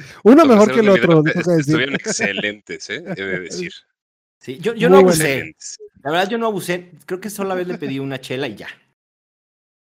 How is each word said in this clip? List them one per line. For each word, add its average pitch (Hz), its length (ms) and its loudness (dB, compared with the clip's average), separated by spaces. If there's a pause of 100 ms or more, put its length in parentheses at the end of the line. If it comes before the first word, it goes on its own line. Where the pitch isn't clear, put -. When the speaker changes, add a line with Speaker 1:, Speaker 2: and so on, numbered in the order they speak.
(220)
Speaker 1:
Uno 277 220 8
Speaker 2:
los 285 40 4
Speaker 1:
mejor 214 200 6
Speaker 2:
meseros 262 60 -2
Speaker 1:
que 247 60 2
el 220 60 2
Speaker 2:
de 202 60 6
mi 190 60 4
Speaker 1:
otro, 170 240 4
Speaker 2:
draft 156 140 -2
Speaker 1:
no 175 60 -2
toca 170 140 -2
decir. 160 40 2 (100)
Speaker 2:
estuvieron 139 240 0
excelentes, 104 960 -6
¿eh? 131 140 -10 (120)
He 98 80 -8
de 92 160 -6
decir. 90 320 -12 (680)
Speaker 3:
Sí, 131 180 -16
yo, 220 160 -6
yo 190 140 0
Speaker 1:
Muy 190 100 8
Speaker 3:
no 190 40 8
Speaker 1:
bueno. 185 60 6
Speaker 3:
abusé. 156 260 0
Speaker 2:
Excelentes. - 440 -12 (260)
Speaker 3:
La 139 80 -4
verdad, 180 160 0
yo 233 100 -4
no 226 80 -4
abusé. 180 460 -6 (140)
Creo 180 140 -8
que 208 100 -12
solo 196 260 -6
vez 180 100 -6
le 196 120 -10
pedí 135 200 -8
una 135 220 -8
chela 131 260 -8
y - 80 -12
ya. - 140 -18 (1160)